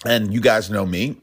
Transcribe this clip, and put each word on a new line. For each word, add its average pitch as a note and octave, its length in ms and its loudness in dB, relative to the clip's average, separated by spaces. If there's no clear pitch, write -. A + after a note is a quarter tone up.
And A2 260 0
you A2+ 100 0
guys A2 280 2
know G2+ 160 -2
me, F#2 380 -4